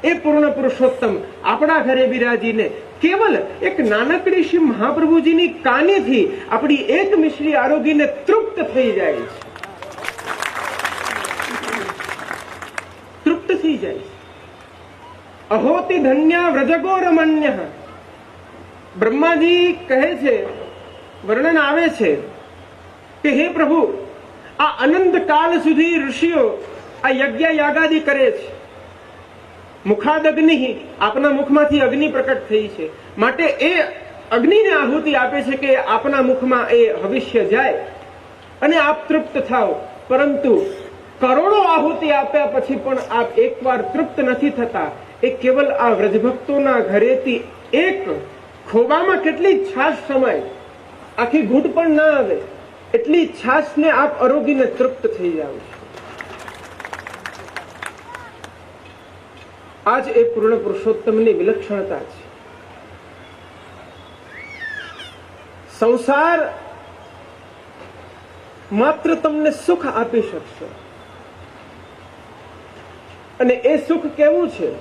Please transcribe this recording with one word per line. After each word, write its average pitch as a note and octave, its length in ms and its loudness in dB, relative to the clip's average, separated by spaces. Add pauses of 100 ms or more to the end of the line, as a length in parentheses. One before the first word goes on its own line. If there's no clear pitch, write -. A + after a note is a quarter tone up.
એ E4+ 100 2
પૂર્ણ D4+ 380 2
પુરુષોત્તમ B3+ 640 0 (280)
આપણા D4 360 2
ઘરે B3+ 280 2
બિરાજીને A3+ 640 0 (320)
કેવલ F#4+ 360 2 (240)
એક F#4+ 180 -2
નાનકડી D#4 640 2
શ્રી E4+ 160 2
મહાપ્રભુજીની D#4+ 880 2
કાનીથી C4 1000 2
આપણી C4+ 260 2
એક F4+ 420 2
મિશ્રી D4+ 360 0
આરોગીને D4 520 2
તૃપ્ત - 560 0 (120)
થઈ B3 180 2
જાય F3+ 220 0
છે, - 260 -8 (3750)
તૃપ્ત E4 260 0 (100)
થઈ D4+ 160 0
જાય G3 160 -6
છે. - 140 -12 (1400)
"અહોતિ E4+ 460 2
ધન્યા D#4 520 4
વ્રજગો D#4+ 480 2
રમણ્યઃ." D#4 540 2 (1500)
બ્રહ્માજી E4 760 2 (140)
કહે C4+ 280 2
છે, B3 300 0 (840)
વર્ણન C#4+ 300 2
આવે D4+ 320 2
છે E3 260 0 (1080)
કે, D4 60 2
"હે C#4+ 180 2
પ્રભુ, D#4 580 0 (540)
આ C#4 40 4
અનંત E4+ 640 2
કાળ E4 300 4
સુધી D#4 500 2
ઋષિઓ D4+ 560 0 (400)
આ C4 60 0
યજ્ઞ C4+ 420 0
યાગાદિ D#4 480 2
કરે C4+ 320 2
છે. - 160 -8 (1400)
મુખાદ D4+ 420 2
અગ્નિ, D#4 480 2 (240)
આપના C4 300 2
મુખમાંથી D4 500 2
અગ્નિ C#4 280 2
પ્રકટ C4 420 -2
થઈ G#3+ 180 0
છે, - 500 -12
માટે B3+ 260 0
એ D#4+ 380 0 (500)
અગ્નિને F#4 400 4
આહુતિ D4 440 0
આપે B3 260 0
છે C4+ 160 -4
કે C4+ 200 2
આપના C4 440 0
મુખમાં B3+ 480 2
એ A3+ 240 4
હવિષ્ય G#3+ 520 -2
જાય B3 280 2 (880)
અને D#4 160 4
આપ D4+ 320 0
તૃપ્ત - 280 0
થાઓ. A3+ 380 0 (320)
પરંતુ C4 580 2 (540)
કરોડો E4+ 420 2
આહુતિ D#4+ 500 2
આપ્યા D4 340 2
પછી C4 300 -2
પણ C4 220 -4 (140)
આપ A#3 280 0
એકવાર B3+ 420 0
તૃપ્ત - 380 -4
નથી C4 300 0
થતા. G3 420 -4 (320)
એ B3+ 60 2
કેવલ C4 420 2
આ A#3+ 180 2
વ્રજભક્તોના A#3+ 880 2
ઘરેથી A3+ 640 2 (300)
એક F4+ 320 0 (680)
ખોબામાં D4+ 460 4
કેટલી F4+ 480 2
છાશ C#4+ 280 0 (140)
સમાય, B3 340 0 (760)
આખી A#3+ 240 0
ઘૂંટ B3 320 2
પણ E4 160 2
ના D4+ 140 4
આવે, C4+ 340 2 (560)
એટલી D4+ 340 2
છાશને D4 600 0
આપ C#4+ 300 0
અરોગીને C4 460 2
તૃપ્ત B3+ 420 -2
થઈ F3+ 240 -2
જાઓ D3+ 220 -6
છો." - 220 -16 (4000)
આ B3+ 100 2
જ B3+ 80 -6
એ A#3 280 2
પૂર્ણ A3 220 2
પુરુષોત્તમની A3 760 0
વિલક્ષણતા G3 680 -2
છે. - 260 -18 (3500)
સંસાર C#4 720 2 (2250)
માત્ર D4+ 440 0
તમને D4+ 360 0
સુખ E4+ 340 -2
આપી A#3 360 -2
શકશે - 440 -10 (2750)
અને B3 140 4
એ B3+ 340 2
સુખ E4 180 -2
કેવું D4+ 440 2
છે? D3 320 -6